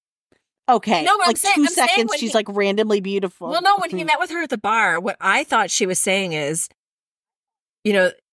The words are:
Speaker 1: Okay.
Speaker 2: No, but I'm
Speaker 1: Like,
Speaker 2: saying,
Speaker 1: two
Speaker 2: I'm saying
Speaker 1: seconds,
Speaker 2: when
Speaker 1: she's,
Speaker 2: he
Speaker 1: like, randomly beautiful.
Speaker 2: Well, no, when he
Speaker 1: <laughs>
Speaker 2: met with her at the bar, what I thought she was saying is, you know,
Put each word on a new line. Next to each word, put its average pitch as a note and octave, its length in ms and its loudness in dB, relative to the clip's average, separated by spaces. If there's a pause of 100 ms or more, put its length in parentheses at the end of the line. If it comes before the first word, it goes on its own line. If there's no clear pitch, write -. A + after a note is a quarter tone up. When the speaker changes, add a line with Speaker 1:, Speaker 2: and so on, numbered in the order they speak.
(680)
Speaker 1:
Okay. A3 340 2
Speaker 2:
No, F#4+ 160 4
but F#4+ 60 0
I'm F4 60 2
Speaker 1:
Like, A#3 80 0
Speaker 2:
saying, G4 180 2
Speaker 1:
two D4+ 60 4
Speaker 2:
I'm C#4+ 60 4
saying F4 200 2
Speaker 1:
seconds, E4+ 220 2
Speaker 2:
when C#4+ 100 -2
Speaker 1:
she's, A3+ 120 -4
Speaker 2:
he - 60 -2
Speaker 1:
like, G#3 120 -2
randomly G3+ 500 0
beautiful. F#3+ 480 -6
Speaker 2:
Well, E4+ 140 -2
no, G4+ 160 4
when F4 120 -4
he E4 140 -6
Speaker 1:
<laughs> D#4+ 60 -2
Speaker 2:
met D4+ 100 2
with F4 100 -4
her E4+ 120 -6
at D4 80 -6
the B3 80 -4
bar, G3+ 420 0
what G3 200 -4
I G3+ 240 0
thought G#3+ 260 0
she - 160 -2
was F#3 120 -2
saying F#3+ 360 -2
is, D3+ 340 -4 (1160)
you G#3 100 0
know, F#3 180 2 (200)